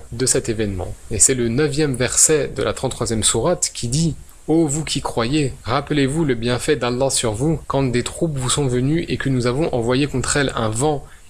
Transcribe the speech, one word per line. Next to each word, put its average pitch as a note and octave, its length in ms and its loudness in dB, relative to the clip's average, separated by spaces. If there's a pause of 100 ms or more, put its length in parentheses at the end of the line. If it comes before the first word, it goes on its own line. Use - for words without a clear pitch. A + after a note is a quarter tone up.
(120)
de A#2+ 140 -2
cet B2+ 220 2
événement. G#2+ 460 -2 (180)
Et A2 80 0
c'est - 140 4
le A#2+ 160 0
neuvième C#3 460 0
verset C3 600 2
de - 80 -2
la G#2+ 100 0
trente-troisième A2+ 500 -2
sourate C#3+ 500 0
qui - 140 -4
dit : « D3 280 0 (320)
Ô D#3+ 200 4
vous D3 180 -2
qui - 160 -4
croyez, C3+ 520 0 (120)
rappelez-vous C#3+ 580 2
le C3 120 2
bienfait B2 420 0
d'Allah B2 320 0
sur B2 240 0
vous C#3+ 340 0
quand C#3 160 0
des A#2+ 200 2
troupes D#3 340 -2
vous B2+ 120 -2
sont C#3+ 180 0
venues C3 420 2
et - 80 -2
que - 100 -2
nous B2 200 2
avons C#3 280 0
envoyé B2+ 320 2
contre C3+ 300 0
elles C#3 180 0
un A2+ 140 0
vent C3+ 360 0 (240)